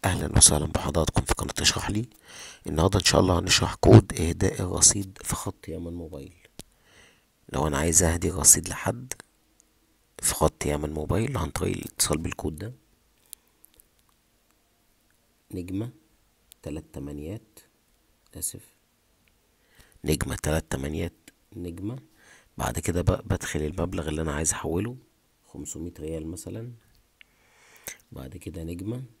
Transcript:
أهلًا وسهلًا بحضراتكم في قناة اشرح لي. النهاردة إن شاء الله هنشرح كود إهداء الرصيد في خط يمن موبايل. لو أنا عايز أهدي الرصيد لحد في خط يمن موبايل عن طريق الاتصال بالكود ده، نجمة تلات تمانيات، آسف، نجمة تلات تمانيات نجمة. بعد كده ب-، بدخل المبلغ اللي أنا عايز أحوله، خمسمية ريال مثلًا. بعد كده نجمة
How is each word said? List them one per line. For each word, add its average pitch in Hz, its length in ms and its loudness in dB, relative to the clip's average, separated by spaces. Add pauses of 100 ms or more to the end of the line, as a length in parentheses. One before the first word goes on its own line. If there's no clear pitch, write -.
أهلًا 85 320 2
وسهلًا 73 280 6
بحضراتكم - 560 0
في - 120 0
قناة - 260 -4
اشرح - 300 0
لي. 107 160 -2 (600)
النهاردة 80 320 4
إن - 40 -2
شاء - 180 6
الله 90 180 4
هنشرح - 360 2
كود - 460 10
إهداء 87 400 0
الرصيد 95 640 2
في - 120 -4
خط - 320 -10
يمن 85 260 -8
موبايل. 76 400 -12 (1200)
لو 127 140 0
أنا 76 100 0
عايز 85 260 4
أهدي 82 260 2
الرصيد 80 400 6
لحد 120 440 -4 (1040)
في - 160 -2
خط - 320 0
يمن 73 280 -2
موبايل 90 440 -2
عن 76 120 -2
طريق - 280 -2
الاتصال - 400 -2
بالكود 82 380 -6
ده، 101 180 -10 (2750)
نجمة 95 380 -6 (720)
تلات 78 220 -10 (100)
تمانيات، 73 680 -12 (760)
آسف، - 280 -10 (1400)
نجمة - 320 -2
تلات 78 360 0
تمانيات 78 420 -4 (420)
نجمة. 92 440 -10 (580)
بعد - 220 -4
كده 87 220 -2
ب-، - 260 0
بدخل 90 340 -2
المبلغ 85 480 -4
اللي 78 120 -4
أنا 73 140 -2
عايز 76 160 0
أحوله، 104 460 -4 (560)
خمسمية - 460 -12
ريال 80 280 -8
مثلًا. 117 440 -10 (1400)
بعد 65 260 -14
كده 82 260 -12
نجمة 95 400 -8 (160)